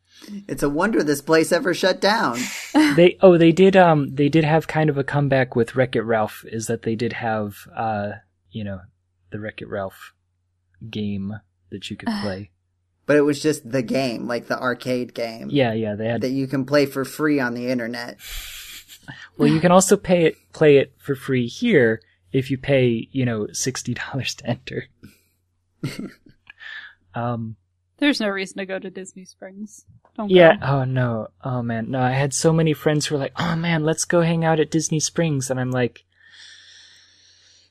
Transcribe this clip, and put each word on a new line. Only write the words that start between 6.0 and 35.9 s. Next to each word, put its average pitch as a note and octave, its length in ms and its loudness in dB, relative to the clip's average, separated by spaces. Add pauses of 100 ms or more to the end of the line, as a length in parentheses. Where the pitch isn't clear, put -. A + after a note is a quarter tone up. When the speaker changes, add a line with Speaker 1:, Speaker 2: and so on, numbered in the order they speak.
Speaker 2:
Ralph, A2 460 -2
is A2 200 -8
that A#2 140 -4
they A2+ 140 -2
did A2+ 180 -4
have, A2 420 -4 (200)
uh, G#2 380 -4 (360)
you A2+ 140 -10
know, G2 160 -10 (520)
the G#2+ 80 -12
Wreck-It G#2+ 300 -12
Ralph G2 440 -10 (760)
game G2+ 440 -6 (360)
that G2 220 -14
you G#2 60 -10
could - 120 -10
Speaker 3:
<sighs> G#3 140 -4
Speaker 2:
play. G#2 260 -8 (560)
Speaker 1:
But D3 120 2
it D3 40 4
was C#3+ 220 0
just D3+ 260 -2
the B2+ 140 -2
game, B2 440 -4
like A#2+ 200 -6
the A2+ 120 -4
arcade B2 540 -4
game. A#2 380 -8
Speaker 2:
Yeah, B2+ 220 2
yeah, A2 220 -4
they A2 120 -4
had A2+ 140 -2
Speaker 1:
That B2+ 100 -2
you C3+ 160 -2
can C3+ 180 -4
play C#3+ 220 2
for C3+ 180 -6
free D3 340 -2
on A#2+ 140 -4
the B2 160 -8
internet. A#2+ 480 -6 (1200)
Speaker 2:
Well, D3 120 4
you D#3 100 2
can F3 120 4
also F#3+ 260 6
pay F3 280 2
it, D#3 100 2 (160)
play D3 260 6
it B2+ 200 0
for - 180 -6
free B2+ 320 -2
here B2+ 540 2 (300)
if C3+ 180 -2
you C3+ 80 -2
pay, B2+ 540 0
you C3 120 -2
know, A2+ 300 -2
sixty B2+ 400 -6
dollars - 420 -8
to - 120 -16
enter. - 380 -6 (1000)
<laughs> D3 40 -6 (1300)
Um, A#2 400 -6 (420)
Speaker 3:
There's C#4+ 220 0
no G#3+ 100 -2
reason G3 280 -8
to G3 100 -8
go F#3+ 100 -6
to F#3+ 140 -12
Disney F#3+ 340 -18
Springs. G3 600 -20 (300)
Don't G#3+ 140 -6
Speaker 2:
Yeah. F3+ 280 8
Speaker 3:
go. - 80 -8
Speaker 2:
Oh, C3+ 180 0
no. B2 440 -2 (160)
Oh, B2+ 200 -4
man. A2+ 260 -6
No, C3 100 -4
I B2+ 120 2
had C3+ 220 0
so D#3+ 200 2
many E3 200 2
friends D3+ 340 0
who D#3 80 -4
were C#3 40 -2
like, - 200 -6
"Oh, E3+ 160 -2
man, E3 280 0
let's D#3+ 220 -2
go F3 160 2
hang E3 240 2
out D#3+ 140 2
at D3+ 100 0
Disney D#3 300 0
Springs." D3 500 -2
And B2+ 100 -2
I'm B2+ 120 -2
like, B2 340 -2 (1600)